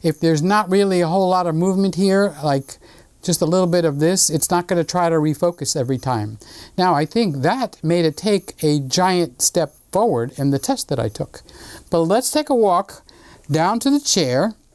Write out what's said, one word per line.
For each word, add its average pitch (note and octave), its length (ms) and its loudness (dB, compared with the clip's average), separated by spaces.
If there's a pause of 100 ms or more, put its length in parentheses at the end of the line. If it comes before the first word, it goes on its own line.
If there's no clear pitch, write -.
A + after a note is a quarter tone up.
if D#3+ 180 -2
there's D#3+ 220 2
not G3 280 2
really F#3+ 320 2
a E3 60 2
whole F#3 220 2
lot F3+ 180 2
of D#3 80 0
movement F#3+ 400 0
here, G3 480 2
like C#3 340 -2 (440)
just E3+ 200 -2
a E3+ 40 2
little F3+ 220 2
bit E3+ 180 0
of C#3+ 140 -2
this, F3 300 2
it's D#3+ 220 -2
not F3 160 0
gonna E3+ 160 0
try E3+ 260 0
to E3 60 0
refocus D#3 600 -2
every B2+ 220 -2
time. A2 400 -4 (400)
Now, F3+ 160 2
I D3+ 120 2
think F#3+ 320 -2
that G3 460 -2
made E3 220 2
it D#3 120 0
take G3+ 360 -2 (100)
a D3+ 160 2
giant F3+ 600 0
step D#3 320 -2 (180)
forward D3+ 460 0
in C#3 140 0
the C#3 80 0
test - 300 -6
that C3+ 100 -2
I A2+ 100 -2
took. - 320 -12 (480)
But E3+ 120 0
let's G3+ 280 0
take D4+ 200 -2
a C#4 60 2
walk G3 480 0 (460)
down F3 300 0
to C4+ 100 0
the C#4+ 100 2
chair. E3 540 0 (220)